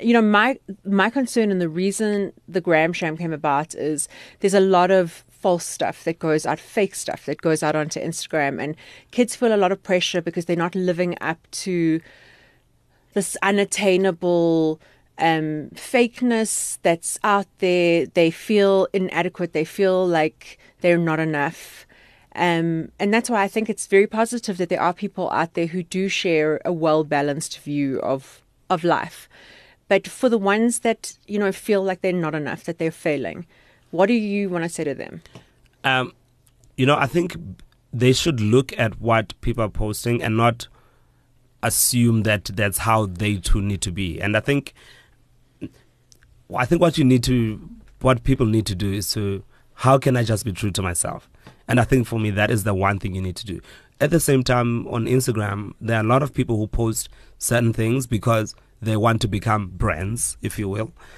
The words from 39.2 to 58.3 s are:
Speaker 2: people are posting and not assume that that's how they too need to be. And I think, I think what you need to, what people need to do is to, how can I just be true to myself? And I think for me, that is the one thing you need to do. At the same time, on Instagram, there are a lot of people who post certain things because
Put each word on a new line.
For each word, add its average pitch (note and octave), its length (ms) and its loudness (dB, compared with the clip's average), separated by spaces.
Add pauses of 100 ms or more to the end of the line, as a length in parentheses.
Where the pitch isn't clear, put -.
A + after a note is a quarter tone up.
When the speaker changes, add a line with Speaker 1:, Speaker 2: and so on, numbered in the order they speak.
Speaker 2:
people A#2 200 -2
are G#2+ 60 -2
posting G#2+ 540 -2
and A2 140 0
not A#2 300 2 (960)
assume A#2 640 2
that G#2 220 0
that's G2 320 -2
how A2 280 2
they G2+ 300 -2
too G2 260 2
need G2+ 200 -4
to F#2+ 100 -6
be. F2 280 -6
And G#2 160 -2
I A2 40 4
think, C#3+ 340 -2 (1800)
I B2+ 120 -2
think E3+ 140 2
what E3 180 4
you D#3 60 4
need B2+ 200 6
to, A#2+ 440 -2 (320)
what B2+ 240 2
people C#3 220 2
need A2 200 2
to G2+ 80 -4
do G2 180 -2
is G2+ 220 -6
to, G2+ 280 -4 (320)
how C3+ 240 4
can C3 180 2
I A#2+ 80 0
just G#2+ 200 -2
be G#2 80 -4
true G2+ 200 -4
to G2 100 -4
myself? - 460 -6 (380)
And B2 140 2
I A2+ 40 4
think B2 220 2
for A2+ 140 -4
me, G#2+ 100 0
that G#2 200 2
is G#2+ 140 0
the G#2 100 0
one G2 240 0
thing F#2 160 -6
you F#2 80 -4
need F#2 140 -6
to - 100 -14
do. F#2 140 -10 (400)
At D3 100 2
the E3 100 4
same C3+ 220 2
time, A#2+ 460 0
on A#2 180 -2
Instagram, G#2+ 760 -2
there A2+ 160 -2
are A2 80 0
a - 20 0
lot B2+ 160 4
of C#3 120 -6
people B2 240 -2
who G#2+ 80 -2
post A2 420 -4 (300)
certain A#2 340 2
things A#2 340 0
because A2 480 -2 (280)